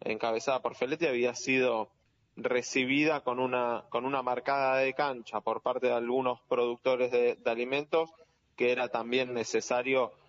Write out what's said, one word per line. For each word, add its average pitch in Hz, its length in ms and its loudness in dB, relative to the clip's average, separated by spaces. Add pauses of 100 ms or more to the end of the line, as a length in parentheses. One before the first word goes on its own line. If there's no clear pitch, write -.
encabezada 117 600 -2
por 117 140 -4
Feletti, 156 320 -2
había 123 260 0
sido 127 560 0 (460)
recibida 135 840 0
con 123 180 -2
una, 123 500 0
con 120 160 -2
una 139 160 -2
marcada 131 560 0
de 135 160 2
cancha 127 480 -4
por 110 220 -4
parte 127 240 0
de 120 60 2
algunos 123 540 0
productores 123 640 0
de, 120 320 4
de 123 60 0
alimentos 143 600 0 (440)
que 123 180 2
era 123 160 -2
también 123 440 -2
necesario 123 760 0 (180)